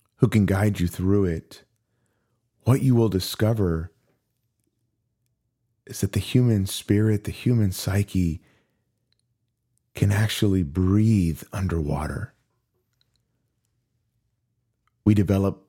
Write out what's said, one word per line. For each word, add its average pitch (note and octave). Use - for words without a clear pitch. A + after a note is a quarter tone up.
who B2
can G2+
guide G2
you F2
through F#2+
it, -
what C3
you C3
will A2+
discover F#2+
is -
that G2
the G#2
human A2+
spirit, G#2
the -
human A2
psyche, F#2
can G2+
actually G2+
breathe F#2
underwater. D2+
We G#2
develop G2